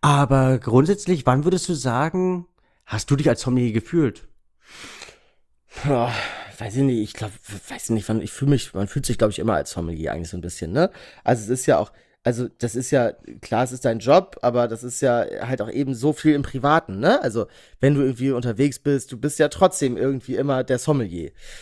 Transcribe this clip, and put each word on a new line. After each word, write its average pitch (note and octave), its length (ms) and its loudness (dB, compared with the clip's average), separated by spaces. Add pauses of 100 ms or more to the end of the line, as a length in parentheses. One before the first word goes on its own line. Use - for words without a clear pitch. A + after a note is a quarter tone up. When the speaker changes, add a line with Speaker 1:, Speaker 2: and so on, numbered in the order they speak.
Speaker 1:
Aber C3+ 580 4
grundsätzlich, D#3 640 2
wann C3 200 4
würdest F3+ 240 0
du F3+ 40 0
sagen, D#3+ 760 -2 (380)
hast - 260 -6
du C#3+ 40 4
dich C#3+ 140 2
als A#2 120 0
Sommelier B2 300 0
gefühlt? A#2 560 -2 (1600)
Speaker 2:
Boah, A#2+ 260 2 (460)
weiß A2 200 -8
ich C3+ 40 2
nicht, B2+ 180 2
ich G#2+ 140 -4
glaub, G#2 180 -8 (380)
weiß - 160 -14
ich - 60 -10
nicht, G#2+ 180 -2
wann, A2+ 120 0
ich G#2+ 100 -8
fühl - 160 -2
mich, C#3+ 260 2
man G2 140 -4
fühlt - 180 -6
sich, A2 120 -2
glaub A2 120 2
ich, G#2 100 -8
immer A2 140 0
als D2+ 180 -2
Sommelier E2 420 -6
eigentlich E2 160 -8
so F2+ 80 -10
ein F2 40 -10
bisschen, E2+ 300 -10
ne? D#3 180 2 (340)
Also A#2 200 0
es G2+ 60 -12
ist C3 180 -2
ja B2 100 6
auch, F#2 140 -2 (320)
also A#2+ 240 -2 (100)
das A#2+ 180 -4
ist B2+ 160 -4
ja, B2 200 2 (300)
klar, A#2 220 0
es B2 80 -4
ist B2+ 140 -8
dein A2+ 140 0
Job, D3 420 4
aber A#2+ 260 2
das A2+ 160 -8
ist B2 180 -8
ja A#2+ 240 4 (160)
halt B2 200 -4
auch A2 80 -4
eben C3+ 240 -2
so B2+ 180 0
viel D3+ 220 2
im C#3+ 80 2
Privaten, C#3 580 0
ne? F#3+ 220 4
Also A2+ 260 -2 (320)
wenn C#3 140 6
du C#3+ 80 2
irgendwie C3 300 0
unterwegs B2 480 0
bist, C#3 320 -2
du B2+ 60 -12
bist D3+ 200 -4
ja D3+ 120 4
trotzdem C#3+ 460 2
irgendwie C3 400 -4
immer C3 280 0
der B2+ 160 0
Sommelier G2 520 -2 (300)